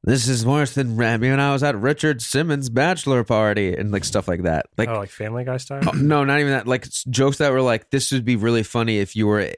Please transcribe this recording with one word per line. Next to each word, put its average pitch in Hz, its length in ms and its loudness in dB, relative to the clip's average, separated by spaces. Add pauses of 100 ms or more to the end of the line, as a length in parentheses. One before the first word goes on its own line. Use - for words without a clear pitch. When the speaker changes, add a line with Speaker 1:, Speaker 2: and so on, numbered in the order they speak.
Speaker 1:
"This 120 240 0
is 123 180 0
worse 143 300 2
than 120 220 -2
Ra-, 117 220 2
when 131 200 2
I 139 140 2
was 135 100 0
at 143 140 0
Richard 143 460 0
Simmons' 143 480 -2
bachelor 135 520 0
party," 104 540 2
and, 104 160 -4
like, 98 120 -2
stuff - 220 -2
like 90 160 -2
that. 80 240 0 (100)
Like, 113 120 0
Speaker 2:
Oh, 113 100 -4
like 101 120 -8
Family 113 340 -8
Guy 127 140 -4
style? 139 280 -8
Speaker 1:
oh, - 60 -2
no, 143 320 2
not 139 160 2
even 143 100 0
that. 120 160 -2
Like, 127 200 -2
s-, - 220 -8
jokes 135 300 2
that 143 140 2
were 131 100 2
like, 117 280 0
"This 135 200 0
would 127 140 0
be 123 100 2
really 113 300 2
funny 113 340 0
if 98 160 -2
you 107 140 2
were 104 300 2